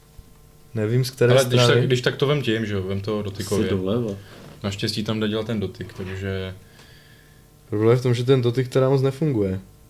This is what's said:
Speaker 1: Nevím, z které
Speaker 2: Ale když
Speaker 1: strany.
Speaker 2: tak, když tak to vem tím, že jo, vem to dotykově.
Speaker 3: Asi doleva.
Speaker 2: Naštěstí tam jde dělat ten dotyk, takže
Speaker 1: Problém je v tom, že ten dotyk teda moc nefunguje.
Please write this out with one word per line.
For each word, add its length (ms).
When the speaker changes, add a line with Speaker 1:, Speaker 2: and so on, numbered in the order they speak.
Speaker 1:
Nevím, 320
z 60
které 220
Speaker 2:
Ale 120
když 160
Speaker 1:
strany. 200
Speaker 2:
tak, 60
když 140
tak 140
to 120
vem 140
tím, 240
že 80
jo, 100
vem 180
to 200
dotykově. 460
Speaker 3:
Asi 80
doleva. 360
Speaker 2:
Naštěstí 400
tam 160
jde 80
dělat 200
ten 120
dotyk, 380
takže 560
Speaker 1:
Problém 220
je 60
v 60
tom, 100
že 100
ten 180
dotyk 260
teda 220
moc 120
nefunguje. 580